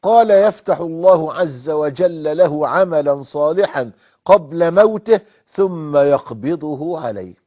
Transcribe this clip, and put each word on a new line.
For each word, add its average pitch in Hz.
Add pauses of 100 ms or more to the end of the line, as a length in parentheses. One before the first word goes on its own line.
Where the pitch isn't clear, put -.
قال: 226
"يفتح 196
الله 165
عز 143
وجل 151
له 151
عملا 143
صالحا 147 (320)
قبل 170
موته 214 (260)
ثم 165
يقبضه 143
عليه". 98 (120)